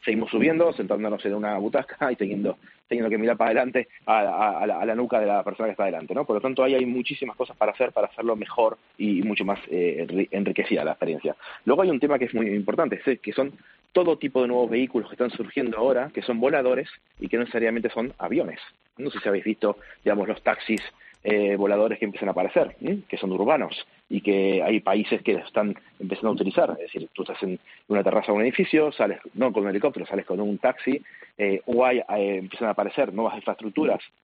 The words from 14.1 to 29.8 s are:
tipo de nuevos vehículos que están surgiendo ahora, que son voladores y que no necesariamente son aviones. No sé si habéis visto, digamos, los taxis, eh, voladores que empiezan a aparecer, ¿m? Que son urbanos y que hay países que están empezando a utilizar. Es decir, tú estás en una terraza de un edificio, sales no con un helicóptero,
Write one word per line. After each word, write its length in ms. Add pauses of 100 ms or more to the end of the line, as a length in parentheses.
tipo 240
de 40
nuevos 240
vehículos 380
que 80
están 140
surgiendo 460
ahora, 380
que 80
son 160
voladores 500 (300)
y 80
que 100
no 60
necesariamente 480
son 280
aviones. 420 (380)
No 120
sé 80
si 100
habéis 140
visto, 360 (260)
digamos, 240
los 160
taxis, 360 (440)
eh, 320
voladores 420
que 60
empiezan 240
a 40
aparecer, 480
¿m? 280
Que 80
son 160
urbanos 520 (240)
y 120
que 420
hay 160
países 440
que 100
están 420 (240)
empezando 300
a 60
utilizar. 440
Es 140
decir, 200
tú 100
estás 200
en 160 (300)
una 160
terraza 260
de 80
un 40
edificio, 500
sales 260 (160)
no 180
con 120
un 60
helicóptero, 360